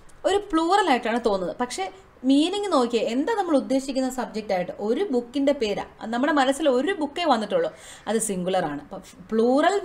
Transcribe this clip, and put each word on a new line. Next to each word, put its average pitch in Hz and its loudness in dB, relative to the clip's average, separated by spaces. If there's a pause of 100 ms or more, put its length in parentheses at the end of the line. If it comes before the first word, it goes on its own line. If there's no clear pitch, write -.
(300)
ഒരു 392 2 (140)
പ്ലൂറൽ 349 4
ആയിട്ടാണ് 233 0
തോന്നുന്നത്, 190 -2
പക്ഷേ 359 -8 (460)
മീനിങ് 370 2
നോക്കിയേ, 240 2 (100)
എന്താ 294 -2
നമ്മൾ 349 0
ഉദ്ദേശിക്കുന്ന 262 -2
സബ്ജക്റ്റ് 214 -6
ആയിട്ട്? 180 -4 (140)
ഒരു 277 0 (100)
ബുക്കിൻ്റെ 277 0
പേരാ, 208 -2 (280)
നമ്മുടെ 277 0
മനസ്സിൽ 269 2 (140)
ഒരു 330 0
ബുക്കേ 320 -4
വന്നിട്ടുള്ളൂ, 190 0 (400)
അത് 220 2
സിംഗുലർ 180 -2
ആണ്. 143 -8
അപ്പം - -14 (300)
പ്ലൂറൽ 262 4